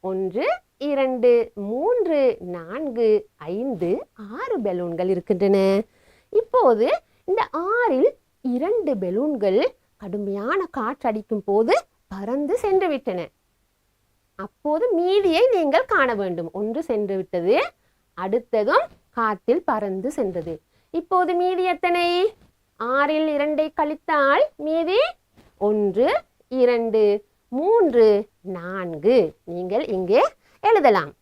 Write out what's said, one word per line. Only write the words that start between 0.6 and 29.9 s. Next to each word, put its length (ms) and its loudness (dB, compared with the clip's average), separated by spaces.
இரண்டு, 760 2
மூன்று, 840 0
நான்கு, 960 -2
ஐந்து, 540 -4
ஆறு 280 -6
பலூன்கள் 480 -4
இருக்கின்றன. 760 2
இப்போது 560 2
இந்த 260 -2
ஆறில் 600 0
இரண்டு 540 -2
பலூன்கள் 680 0
கடுமையான 640 -6
காற்றடிக்கும் 680 -4
போது 300 2
பறந்து 500 -4
சென்று 300 0
விட்டன. 400 -6
அப்போது 580 -2
மீதியை 640 2
நீங்கள் 400 2
காண 200 2
வேண்டும். 380 -4
ஒன்று 300 -6
சென்று 340 -2
விட்டது, 400 0
அடுத்ததும் 680 0
காத்தில் 540 -2
பறந்து 460 -4
சென்றது. 500 -6
இப்போது 440 0
மீதி 300 0
எத்தனை? 720 0
ஆறில் 520 0
இரண்டை 480 -2
கழித்தால் 680 0
மீதி 420 -2
ஒன்று, 680 0
இரண்டு, 760 2
மூன்று, 800 4
நான்கு. 960 0
நீங்கள் 420 -4
இங்கே 360 2